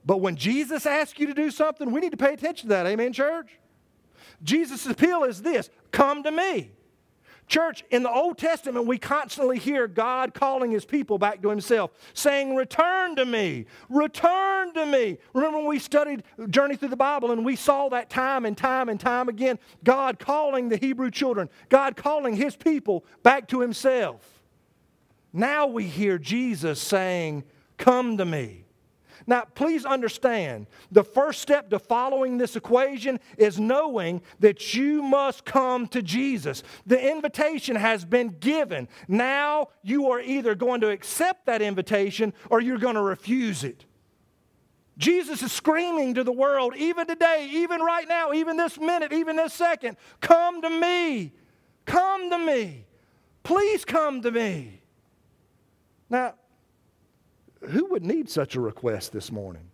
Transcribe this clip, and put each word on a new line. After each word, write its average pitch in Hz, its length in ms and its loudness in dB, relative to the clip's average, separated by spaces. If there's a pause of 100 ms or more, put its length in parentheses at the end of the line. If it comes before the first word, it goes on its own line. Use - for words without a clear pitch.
But 196 120 4
when 185 180 0
Jesus 254 500 -2
asks 294 320 0
you 294 100 0
to 285 60 -6
do 302 160 0
something, 302 400 0
we 269 120 0
need 349 100 -2
to - 60 -10
pay 277 160 2
attention 302 340 -6
to 208 80 4
that. 180 100 2
Amen, 220 280 0
church? 285 440 -2 (840)
Jesus' 262 420 0
appeal 320 380 2
is 208 180 -2
this, 269 280 -2 (220)
"Come 285 320 2
to 302 80 0
me." 311 420 -2 (720)
Church, 320 460 0
in 247 120 2
the 247 60 0
Old 285 280 0
Testament, 277 480 -2
we 240 120 0
constantly 262 640 -2
hear 262 260 0
God 233 480 -2
calling 262 380 0
his 214 140 -2
people 269 320 -2
back 202 240 0
to 208 80 2
himself, 208 420 0 (220)
saying, 277 420 0
"Return 339 640 0
to 262 80 2
me, 185 400 -4 (240)
return 359 840 2
to 320 100 0
me." 254 320 0 (160)
Remember 302 240 0
when 302 100 -2
we 294 100 0
studied 294 460 0 (260)
Journey 277 280 2
Through 285 100 -6
the 254 80 -4
Bible 262 380 0
and 226 100 -2
we 247 140 0
saw 277 320 2
that 247 200 -4
time 262 360 0
and 208 120 -4
time 262 300 0
and 220 100 -2
time 247 300 0
again, 240 320 -2 (240)
God 254 360 4
calling 277 500 0
the 220 80 0
Hebrew 254 340 -2
children, 220 380 -2 (180)
God 269 300 4
calling 285 400 -2
his 269 180 -2
people 233 480 -2 (200)
back 254 260 6
to 262 100 -2
himself. 240 840 -2 (920)
Now 277 340 0
we 233 160 -4
hear 185 340 0
Jesus 165 600 -4
saying, 175 640 -2 (340)
"Come 247 400 2
to 190 80 0
me." 120 360 -6 (640)
Now, 240 200 0 (100)
please 294 300 0
understand, 220 840 -2 (240)
the 196 120 8
first 277 380 0
step 285 280 0
to 196 100 0
following 254 580 0
this 240 200 -2
equation 254 640 0 (160)
is 208 200 4
knowing 220 640 0 (200)
that - 320 4
you 285 280 2
must 277 440 0
come 254 440 0
to 254 120 -4
Jesus. 196 600 -4 (240)
The 254 240 4
invitation 302 680 -2
has 214 260 0
been 214 360 0
given. 185 500 -2 (180)
Now 277 600 0 (120)
you 262 300 0
are 240 80 0
either 247 360 -2
going 240 260 0
to 214 80 2
accept 320 560 -2
that 226 160 0
invitation 202 720 0 (160)
or 226 100 6
you're 240 180 -2
gonna 220 240 0
refuse 202 600 -2
it. 131 220 -10 (1120)
Jesus 302 440 0
is 247 120 -4
screaming 311 640 0
to 254 100 0
the 247 80 0
world, 262 420 2
even 330 320 -2
today, 330 420 2
even 330 320 -2
right 330 280 -2
now, 330 240 0
even 320 240 -2
this 339 200 -2
minute, 311 360 -2
even 320 240 0
this 320 160 0
second, 320 420 -2 (240)
"Come 339 440 4
to 330 60 0
me. 330 600 0 (540)
Come 370 440 0
to 349 80 0
me. 233 500 -2 (560)
Please 403 420 2
come 285 380 -2
to 240 80 -2
me." 175 500 -4 (1300)
Now, 247 240 -2 (1400)
who 254 160 0
would 269 180 -4
need 262 260 -2
such 139 280 -4
a - 20 -2
request 113 540 -6
this 107 180 -10
morning? 95 320 -12 (100)